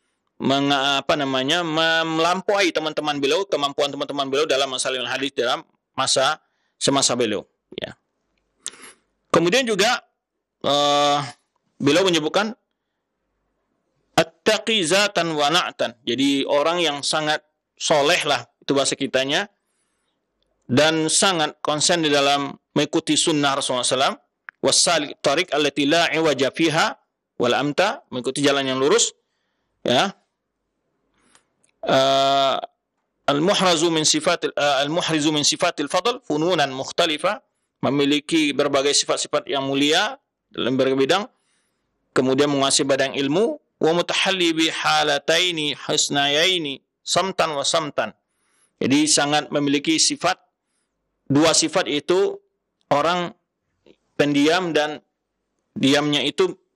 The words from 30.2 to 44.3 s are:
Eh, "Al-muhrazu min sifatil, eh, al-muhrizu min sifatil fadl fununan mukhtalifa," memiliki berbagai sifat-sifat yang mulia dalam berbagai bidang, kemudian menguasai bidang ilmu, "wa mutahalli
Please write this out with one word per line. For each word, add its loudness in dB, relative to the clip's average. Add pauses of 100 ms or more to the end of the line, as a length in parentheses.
Eh, 2 (760)
"Al-muhrazu 2
min 0
sifatil, 0
eh, 2
al-muhrizu -2
min 0
sifatil -2
fadl -2
fununan 0
mukhtalifa," -2 (400)
memiliki 0
berbagai 0
sifat-sifat -2
yang -2
mulia 0 (320)
dalam -4
berbagai 2
bidang, 0 (880)
kemudian 2
menguasai 0
bidang 0
ilmu, 0 (240)
"wa 2
mutahalli 0